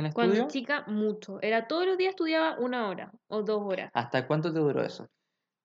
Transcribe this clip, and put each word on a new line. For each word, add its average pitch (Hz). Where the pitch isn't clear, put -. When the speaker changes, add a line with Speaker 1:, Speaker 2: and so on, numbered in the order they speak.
Speaker 1:
el 151
Speaker 2:
cuando 208
Speaker 1:
estudio? 233
Speaker 2:
chica, 277
mucho. 214
Era 226
todos 339
los 381
días 370
estudiaba 320
una 247
hora 175
o 214
dos 214
horas. 190
Speaker 1:
¿Hasta 127
cuánto 156
te 160
duró 135
eso? -